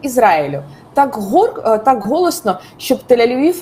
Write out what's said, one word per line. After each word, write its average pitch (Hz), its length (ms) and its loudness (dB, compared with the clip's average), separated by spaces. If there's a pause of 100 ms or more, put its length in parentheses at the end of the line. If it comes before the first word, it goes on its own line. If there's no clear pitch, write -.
Ізраїлю». 170 600 0 (320)
Так 277 200 0
гор-, 269 520 0
е, 220 120 2
так 220 280 0
голосно, 294 520 -2 (180)
щоб - 220 -2 (100)
Тель-Авів 254 540 2